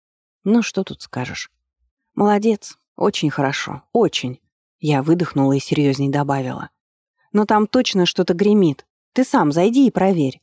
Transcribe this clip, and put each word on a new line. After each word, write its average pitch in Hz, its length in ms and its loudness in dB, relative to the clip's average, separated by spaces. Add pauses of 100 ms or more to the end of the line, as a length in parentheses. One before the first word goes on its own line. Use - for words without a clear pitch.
(440)
Ну 220 180 2
что 196 220 -6
тут - 180 -12
скажешь. - 500 -12 (640)
«Молодец, 208 640 0 (180)
очень 185 340 -2
хорошо, 139 540 -4 (100)
очень». 160 460 -2 (420)
Я 147 220 0
выдохнула 147 500 0
и 139 60 0
серьёзней 139 500 0
добавила. 139 600 -4 (640)
«Но 208 120 2
там 208 220 2
точно 208 380 0
что-то 180 280 -2
гремит. 196 520 2 (280)
Ты 254 100 2
сам 190 280 2
зайди 233 360 4
и - 40 2
проверь. 180 520 0